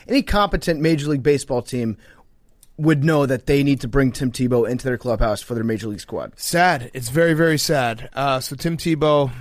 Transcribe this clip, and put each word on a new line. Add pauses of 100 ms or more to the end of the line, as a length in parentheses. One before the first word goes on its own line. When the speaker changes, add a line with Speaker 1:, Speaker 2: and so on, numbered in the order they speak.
Speaker 1:
any
competent
Major
League
Baseball
team (800)
would
know
that
they
need
to
bring
Tim
Tebow
into
their
clubhouse
for
their
Major
League
squad.
Speaker 2:
Sad.
It's
very,
very
sad.
Uh,
so
Tim
Tebow, (120)